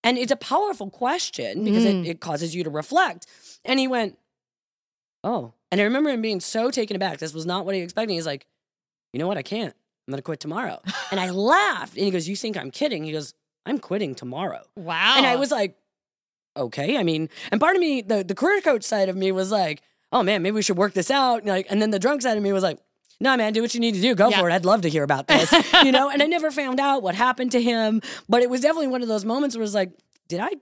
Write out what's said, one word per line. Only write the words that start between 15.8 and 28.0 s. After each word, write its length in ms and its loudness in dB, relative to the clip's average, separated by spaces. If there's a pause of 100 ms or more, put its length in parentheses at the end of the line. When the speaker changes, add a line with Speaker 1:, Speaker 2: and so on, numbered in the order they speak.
Speaker 1:
"Okay." 420 -4
I 60 0
mean, 240 0 (240)
and 80 0
part 160 4
of 60 2
me, 200 0
the, 220 0
the 120 -4
career 260 2
coach 220 2
side 260 0
of 80 -4
me 160 0
was 180 -2
like, 300 -2 (320)
"Oh 100 4
man, 200 2
maybe 120 0
we 60 0
should 160 0
work 160 2
this 180 0
out." 280 2
And, 80 -6
like, 220 0
and 120 2
then 100 2
the 80 0
drunk 220 0
side 160 0
of 60 -2
me 100 0
was 100 2
like, 160 -2 (420)
"Nah, 160 4
man, 160 0
do 80 0
what 120 -2
you 80 -4
need 140 2
to 60 0
do. 140 4
Go 140 6
Speaker 2:
Yeah. 100 4
Speaker 1:
for 100 2
it. 40 2
I'd 120 0
love 180 4
to 60 0
hear 140 0
about 240 0
this." 260 6 (160)
Speaker 2:
<laughs> 140 8
Speaker 1:
You 100 6
know, 160 4
and 140 0
I 20 6
never 260 0
found 280 -2
out 240 2
what 120 -2
happened 380 0
to 80 4
him, 400 2 (260)